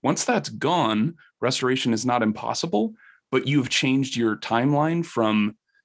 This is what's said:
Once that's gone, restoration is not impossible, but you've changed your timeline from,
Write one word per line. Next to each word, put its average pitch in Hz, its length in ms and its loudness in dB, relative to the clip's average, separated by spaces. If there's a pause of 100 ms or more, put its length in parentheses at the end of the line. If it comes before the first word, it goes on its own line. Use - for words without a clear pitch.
Once 156 220 0
that's 208 240 0
gone, 131 640 0 (240)
restoration 127 540 0
is 110 120 -2
not 120 180 2
impossible, 170 680 -2 (380)
but 127 160 0
you've 139 220 2
changed 135 480 0
your 110 200 0
timeline 147 680 0
from, 107 500 0 (300)